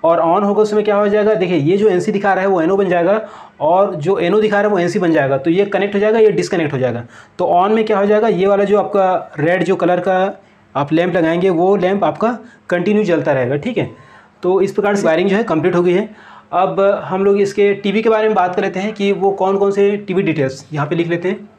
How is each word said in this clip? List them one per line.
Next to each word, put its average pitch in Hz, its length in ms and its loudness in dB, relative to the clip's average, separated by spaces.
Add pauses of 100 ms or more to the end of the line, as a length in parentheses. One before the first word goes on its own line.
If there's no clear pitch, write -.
और 165 160 2
on 175 240 0
होगा 202 180 2
उस 208 80 0
समय 208 120 0
क्या 208 140 0
हो 208 120 2
जाएगा, 208 260 2
देखिए 175 240 0
ये 156 180 0
जो 208 120 2
एनसी 185 240 0
दिखा 202 200 0
रहा 185 100 0
है 196 60 0
वो 185 140 0
एनओ 180 140 0
बन 196 120 0
जाएगा, 175 320 0 (400)
और 185 360 2
जो 160 220 -2
एनओ 185 220 2
दिखा 214 160 0
रहा 202 60 2
है 208 60 2
वो 202 100 0
एनसी 175 200 -2
बन 175 140 0
जाएगा। 139 260 0
तो 165 120 -2
ये 190 160 2
connect 202 280 -2
हो 202 60 0
जाएगा, 220 180 2
ये 214 140 6
disconnect 165 400 -2
हो 139 60 -4
जाएगा। 120 260 -4 (340)
तो 180 60 -2 (100)
on 190 200 2
में 220 100 2
क्या 214 140 0
हो 202 80 2
जाएगा, 214 220 2
ये 185 180 0
वाला 202 180 2
जो 202 140 2
आपका 185 600 0
red 175 260 0
जो 180 120 0
color 180 240 0
का 185 180 0 (560)
आप 143 180 -4
lamp 170 220 0
लगाएंगे 175 380 0
वो 180 240 2
lamp 190 280 0
आपका 214 340 -2 (320)
continue 208 340 0
जलता 160 280 0
रहेगा, 131 260 -2
ठीक 220 200 -4
है। 131 120 -4 (520)
तो 185 180 2
इस 196 120 0
प्रकार 202 240 0
से 202 100 0
wiring 170 240 2
जो 190 60 2
है 226 80 0
complete 170 300 0
हो 175 80 2
गई 180 100 2
है। 208 160 0 (460)
अब 180 260 0 (240)
हम 190 200 -4
लोग 202 160 2
इसके 202 360 2
टीवी 202 260 -2
के 233 80 2
बारे 220 180 2
में 214 60 0
बात 180 220 0
कर 208 60 -2
लेते 185 180 -4
हैं 214 140 -6
कि 202 200 -2
वो 190 200 0
कौन 196 240 0
कौन 196 140 2
से 202 260 2
टीवी 190 240 -2
details 143 500 -2
यहाँ 147 140 -4
पे 170 80 -4
लिख 165 140 -2
लेते 175 200 -4
हैं। 208 200 -6 (100)